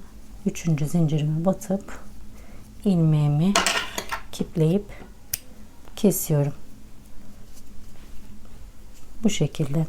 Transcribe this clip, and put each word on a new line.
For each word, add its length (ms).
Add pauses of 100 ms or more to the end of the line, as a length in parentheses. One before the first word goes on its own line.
(460)
üçüncü 400
zincirime 580
batıp 540 (840)
ilmeğimi 680 (800)
kitleyip 520 (1120)
kesiyorum. 560 (2750)
Bu 60
şekilde. 580